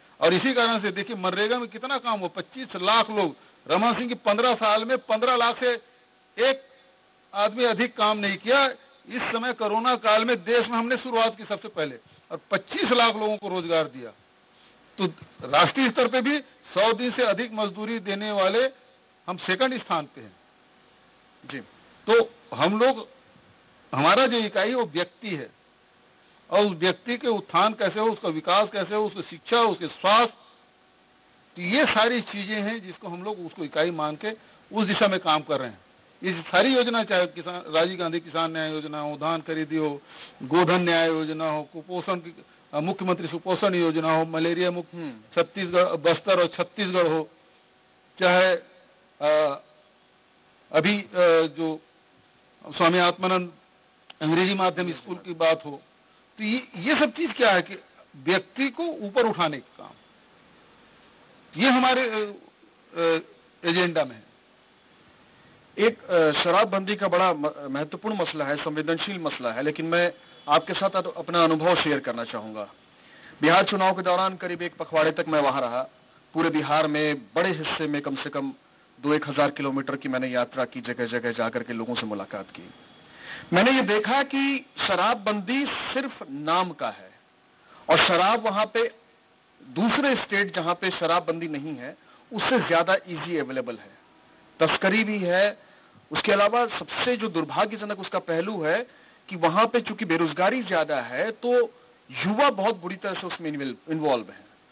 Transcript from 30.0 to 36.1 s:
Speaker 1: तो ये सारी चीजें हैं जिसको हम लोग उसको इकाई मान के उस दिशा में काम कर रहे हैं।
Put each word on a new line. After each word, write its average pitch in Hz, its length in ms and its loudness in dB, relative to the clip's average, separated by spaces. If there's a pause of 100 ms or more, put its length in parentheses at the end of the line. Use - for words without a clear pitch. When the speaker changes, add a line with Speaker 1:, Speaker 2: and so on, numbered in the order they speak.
Speaker 1:
तो 175 60 -10
ये 226 220 2
सारी 233 360 2
चीजें 202 420 -6
हैं 220 200 -6
जिसको 185 260 -14
हम 175 140 -10
लोग 190 240 -8
उसको 156 180 -10
इकाई 156 260 0
मान 151 260 -4
के 214 140 -6 (420)
उस 214 140 0
दिशा 202 220 2
में 190 120 0
काम 156 200 2
कर 151 180 -2
रहे 127 100 -6
हैं। 104 100 -16 (460)